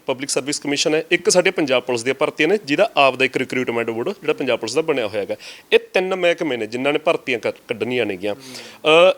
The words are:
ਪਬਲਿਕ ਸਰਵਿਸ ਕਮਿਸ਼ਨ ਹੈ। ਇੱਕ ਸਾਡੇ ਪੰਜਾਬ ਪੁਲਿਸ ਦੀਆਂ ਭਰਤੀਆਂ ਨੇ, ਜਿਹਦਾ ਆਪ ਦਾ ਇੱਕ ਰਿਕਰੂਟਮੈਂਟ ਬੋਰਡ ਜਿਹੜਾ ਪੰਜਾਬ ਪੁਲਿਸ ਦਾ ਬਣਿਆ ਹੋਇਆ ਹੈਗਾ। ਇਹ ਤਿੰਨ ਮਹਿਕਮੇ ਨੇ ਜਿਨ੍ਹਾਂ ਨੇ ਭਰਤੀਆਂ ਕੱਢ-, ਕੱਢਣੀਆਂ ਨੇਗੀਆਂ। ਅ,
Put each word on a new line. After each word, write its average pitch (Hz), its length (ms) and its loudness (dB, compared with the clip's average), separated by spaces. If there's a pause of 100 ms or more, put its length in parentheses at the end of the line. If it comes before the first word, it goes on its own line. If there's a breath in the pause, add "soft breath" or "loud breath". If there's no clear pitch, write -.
ਪਬਲਿਕ 135 240 -4
ਸਰਵਿਸ 139 280 -4
ਕਮਿਸ਼ਨ 147 360 0
ਹੈ। 160 160 0
ਇੱਕ 175 200 2
ਸਾਡੇ 185 200 4
ਪੰਜਾਬ 131 320 0
ਪੁਲਿਸ 120 200 -2
ਦੀਆਂ 127 120 0
ਭਰਤੀਆਂ 151 340 0
ਨੇ, 208 160 2
ਜਿਹਦਾ 147 320 0
ਆਪ 135 200 4
ਦਾ 131 80 2
ਇੱਕ 131 120 0
ਰਿਕਰੂਟਮੈਂਟ 120 540 -2
ਬੋਰਡ 117 180 -4
ਜਿਹੜਾ 156 240 -4
ਪੰਜਾਬ 127 260 -2
ਪੁਲਿਸ 113 160 -6
ਦਾ 151 60 0
ਬਣਿਆ 139 260 0
ਹੋਇਆ 101 140 -4
ਹੈਗਾ। 104 160 -4 (360 loud breath)
ਇਹ - 60 6
ਤਿੰਨ 190 380 -2
ਮਹਿਕਮੇ 170 400 0
ਨੇ 110 100 -4
ਜਿਨ੍ਹਾਂ 127 260 -2
ਨੇ 151 60 0
ਭਰਤੀਆਂ 139 400 -2
ਕੱਢ-, 107 180 -4 (120)
ਕੱਢਣੀਆਂ 117 380 -2
ਨੇਗੀਆਂ। 101 280 -4
ਅ, 160 840 2